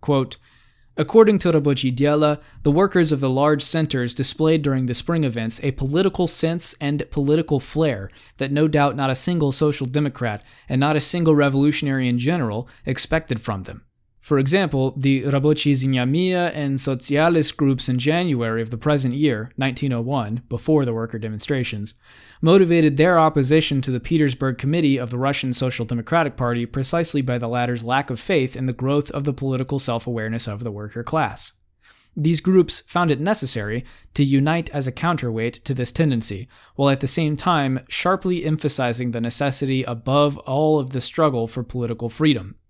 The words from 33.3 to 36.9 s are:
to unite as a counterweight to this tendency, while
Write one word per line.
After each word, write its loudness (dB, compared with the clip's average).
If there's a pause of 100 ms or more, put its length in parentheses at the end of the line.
to 0
unite 2
as -2
a -4
counterweight -4
to -4
this -2
tendency, 0 (280)
while 4